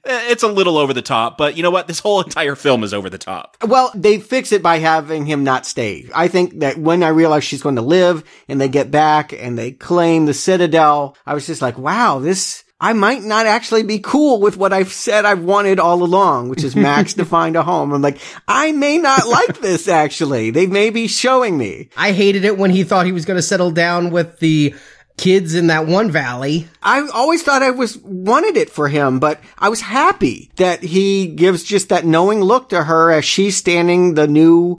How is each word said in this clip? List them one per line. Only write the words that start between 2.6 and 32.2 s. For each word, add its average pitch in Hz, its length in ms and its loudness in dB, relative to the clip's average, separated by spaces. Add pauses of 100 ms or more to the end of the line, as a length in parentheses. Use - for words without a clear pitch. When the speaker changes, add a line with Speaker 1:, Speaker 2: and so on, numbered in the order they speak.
Speaker 1:
is 98 100 -6
over 98 160 -6
the 92 80 -14
top. - 380 -14 (100)
Speaker 2:
Well, 254 280 2
they 214 240 2
fix 254 340 -4
it 196 100 0
by 170 160 2
having 160 480 0
him 147 180 -2
not 131 220 -2
stay. 98 480 -8
I 170 140 0
think 180 320 -2
that 143 180 -2
when 165 240 0
I 165 60 2
realized 160 380 2
she's 143 160 -8
going 139 140 -2
to 113 60 -4
live 175 420 2 (240)
and 139 120 -4
they 135 80 0
get 135 220 -2
back 151 420 2
and 120 260 -10
they 117 140 -8
claim 165 540 0
the 147 80 0
Citadel, 151 840 2 (100)
I 139 80 -6
was 147 120 -8
just 160 160 -8
like, 120 160 -4
"Wow, 170 420 -2
this, 185 420 -4 (180)
I 190 120 0
might 226 300 0
not 214 240 0
actually 220 380 0
be 208 160 -4
cool 269 400 2
with 202 180 2
what 190 140 0
I've 190 200 0
said 208 320 -2
I've 196 180 0
wanted 196 380 2
all 175 220 2
along, 170 480 2
which 131 120 -6
is 135 140 -4
Max 147 380 2
to 180 100 2
Speaker 3:
<laughs> 170 120 -2
Speaker 2:
find 165 200 0
a 165 60 0
home." 151 300 -2
I'm 143 100 0
like, 143 160 0 (280)
"I 277 260 0
may 285 260 0
not 269 280 2
like 240 340 0
this, 190 280 -2
actually. 143 640 -2
They 160 160 0
may 202 240 0
be 226 180 -4
showing 247 500 0
me." 95 380 -8
Speaker 3:
I 190 160 -2
hated 196 320 2
it 208 140 0
when 190 120 2
he 190 140 2
thought 185 220 0
he 185 60 -2
was 170 120 -6
gonna 180 180 -2
settle 180 300 0
down 175 380 -2
with 165 280 -4
the 156 360 0 (420)
kids 185 380 0
in 170 140 0
that 160 180 0
one 190 240 0
valley. 143 580 -4 (140)
Speaker 2:
I 277 260 0
always 294 340 0
thought 269 200 2
I 269 80 2
was, 247 260 -4
wanted 233 600 0
it 120 100 0
for 147 180 -4
him, 139 320 0
but 151 220 -2 (180)
I 202 120 2
was 220 100 -6
happy 240 760 -2
that 180 260 0
he 190 460 0
gives 170 360 0
just 196 240 -2
that 170 160 0
knowing 180 380 2